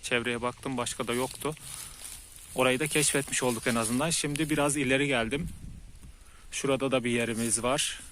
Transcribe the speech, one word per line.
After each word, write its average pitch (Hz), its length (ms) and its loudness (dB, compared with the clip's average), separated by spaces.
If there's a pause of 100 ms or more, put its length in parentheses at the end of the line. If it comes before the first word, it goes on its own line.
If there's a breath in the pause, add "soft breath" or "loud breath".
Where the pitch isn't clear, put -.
Çevreye 120 380 0
baktım, 123 360 -4
başka 120 300 -2
da 117 60 0
yoktu. 131 420 -2 (1000 loud breath)
Orayı 127 240 4
da 156 80 0
keşfetmiş 147 560 2
olduk 120 240 2
en 120 80 4
azından. 120 340 2
Şimdi 147 400 0
biraz 143 280 2
ileri 135 300 4
geldim. 131 420 0 (1040 loud breath)
Şurada 135 360 2
da 127 120 2
bir 120 80 2
yerimiz 117 520 2
var. 135 380 0 (100)